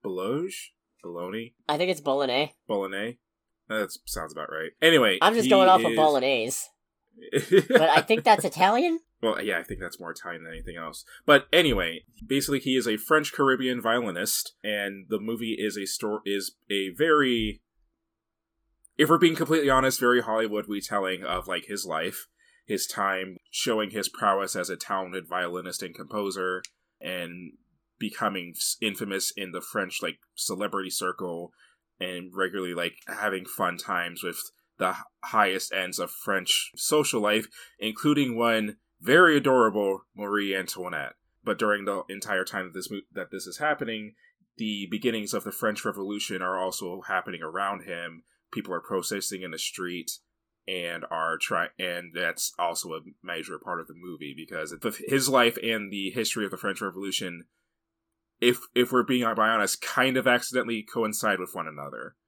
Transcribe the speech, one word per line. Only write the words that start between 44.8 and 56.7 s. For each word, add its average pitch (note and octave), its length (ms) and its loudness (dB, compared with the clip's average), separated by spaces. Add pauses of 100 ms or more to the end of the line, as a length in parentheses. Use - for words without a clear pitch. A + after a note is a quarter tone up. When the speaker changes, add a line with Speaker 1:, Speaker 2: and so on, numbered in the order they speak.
Speaker 1:
beginnings A2 440 -2
of G#2 100 -2
the G2+ 80 -8
French G#2+ 340 -4
Revolution G2+ 560 -6
are F#2 160 -2
also F#2 500 -6
happening F#2 360 -4
around F#2 400 -4
him. E2+ 400 -10 (280)
People F#2+ 220 -6
are E2+ 80 -2
protesting F#2+ 640 -4
in F2 80 -10
the D#2+ 80 -10
street F2 520 -6 (560)
and F2 440 -6
are E2 260 -2
try-, E2+ 300 -2 (100)
and F2 380 -6
that's E2+ 420 -4
also E2+ 360 -4
a D#2+ 80 -10 (200)
major E2+ 420 -10
part F2+ 160 -6
of D#2+ 80 -12
the D2+ 80 -18
movie D#2+ 400 -14
because D#2 360 -10 (100)
the, G#2+ 160 -4 (100)
his C3+ 220 2
life A#2+ 320 4
and G#2+ 320 -4
the G2 160 -4
history A2 360 -2
of F#2+ 60 -4
the F#2 60 -10
French G2 240 -4